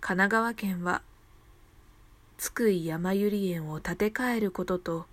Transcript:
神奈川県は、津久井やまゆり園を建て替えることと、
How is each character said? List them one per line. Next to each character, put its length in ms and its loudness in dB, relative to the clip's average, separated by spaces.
神 180 0
奈 120 6
川 240 2
県 300 -4
は、 180 0
津 160 -6
久 180 4
井 160 2
や 120 -2
ま 160 0
ゆ 160 2
り 200 0
園 200 -4
を 100 -6
建 160 -4
て 140 2
替 260 -2
え 40 0
る 100 0
こ 140 -4
と 140 -2
と、 340 -6